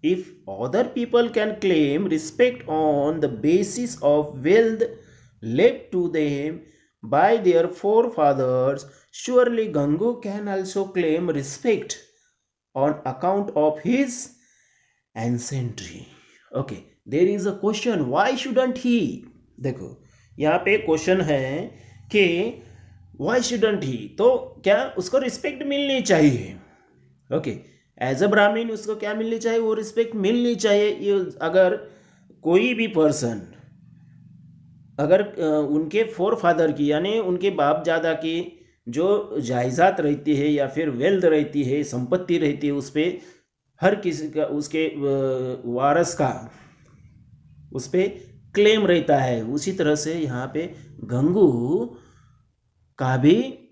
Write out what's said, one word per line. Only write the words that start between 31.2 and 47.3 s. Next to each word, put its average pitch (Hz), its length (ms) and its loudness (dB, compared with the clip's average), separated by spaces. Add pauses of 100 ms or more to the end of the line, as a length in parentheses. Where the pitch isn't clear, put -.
अगर 180 340 4 (640)
कोई 202 320 4
भी 226 140 -2
पर्सन 131 680 0 (1400)
अगर, 165 220 4
अ, 156 480 0
उनके 160 340 0
फोरफादर 175 680 2
की, 147 200 0
यानी 190 280 0
उनके 185 300 0
बाप 151 360 0
दादा 165 280 0
की 165 420 -6 (320)
जो 160 520 0
जायदाद 127 600 0
रहती 147 340 0
है 143 120 0
या 143 200 0
फिर 151 220 -4
वेल्थ 165 360 0
रहती 147 380 2
है, 139 200 0
संपत्ति 165 540 -2
रहती 147 300 0
है, 143 60 0
उस 143 160 -6
पे 165 300 -2 (640)
हर 196 140 4
किसी 156 340 -6
का, 151 140 -2
उसके, 147 440 -2
अ, 135 800 -2
वारस 143 480 2
का - 380 -4 (1200)